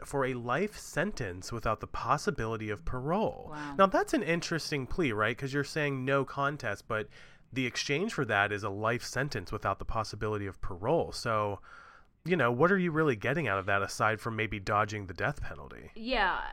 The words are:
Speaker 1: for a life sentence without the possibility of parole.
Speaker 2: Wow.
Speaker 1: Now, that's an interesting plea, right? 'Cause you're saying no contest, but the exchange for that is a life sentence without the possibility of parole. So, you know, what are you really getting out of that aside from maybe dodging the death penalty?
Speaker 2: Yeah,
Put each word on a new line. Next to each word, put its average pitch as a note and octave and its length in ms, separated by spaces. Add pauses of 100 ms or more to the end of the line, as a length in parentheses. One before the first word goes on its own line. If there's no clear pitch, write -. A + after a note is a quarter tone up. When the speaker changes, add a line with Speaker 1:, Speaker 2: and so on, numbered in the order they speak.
Speaker 1:
for C#3 220
a C3 80
life B2 440
sentence B2 760
without A2+ 260
the - 80
possibility A2+ 840
of G2+ 140
parole. D3+ 680
Speaker 2:
Wow. D3 240
Speaker 1:
Now, G3 80
that's D#4 280
an C4+ 80
interesting D#3+ 640
plea, C#3 280
right? G#2+ 240
'Cause C3+ 160
you're C#3+ 100
saying C#3+ 400
no C3+ 220
contest, C#3 640
but G#2+ 180 (460)
the B2+ 120
exchange D3+ 480
for C#3+ 120
that G2+ 260
is G#2 140
a G2+ 40
life G#2+ 360
sentence B2 480
without G2+ 260
the G2 60
possibility G#2+ 600
of F#2+ 140
parole. G#2+ 540
So, G#2+ 480 (640)
you F3 100
know, A#2+ 160
what C#3 180
are G3 80
you F3+ 140
really D3+ 240
getting B2+ 320
out G2 120
of F#2 80
that G2+ 140
aside A2 380
from A2+ 160
maybe A2 240
dodging G#2 480
the F#2 60
death G#2+ 280
penalty? C#2+ 540
Speaker 2:
Yeah, A3 460 (120)